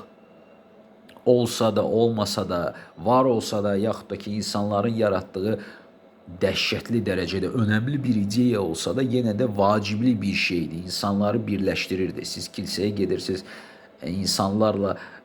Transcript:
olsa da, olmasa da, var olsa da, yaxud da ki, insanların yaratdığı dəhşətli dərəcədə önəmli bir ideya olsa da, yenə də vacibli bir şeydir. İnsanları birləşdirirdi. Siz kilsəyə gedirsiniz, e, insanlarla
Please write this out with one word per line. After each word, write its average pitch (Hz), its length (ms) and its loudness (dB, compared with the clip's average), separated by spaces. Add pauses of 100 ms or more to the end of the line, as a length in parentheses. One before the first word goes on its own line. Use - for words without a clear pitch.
(1200)
olsa 117 520 4
da, 107 80 4
olmasa 107 640 2
da, 85 260 -2 (240)
var 120 260 4
olsa 110 400 0
da, 101 120 2
yaxud 104 340 -2
da 95 80 -6
ki, 104 140 -8
insanların 104 600 0
yaratdığı 104 640 0 (840)
dəhşətli 104 600 0
dərəcədə 92 520 -2
önəmli 113 480 2
bir 120 160 2
ideya 110 400 2
olsa 85 360 -2
da, 135 60 0
yenə 120 360 0
də 127 180 2
vacibli 104 560 4 (100)
bir 98 120 0
şeydir. 82 500 -2
İnsanları 104 600 0
birləşdirirdi. 92 800 -2
Siz - 280 -8
kilsəyə 101 440 -2
gedirsiniz, - 480 -2 (580)
e, - 80 -6
insanlarla 98 840 0 (280)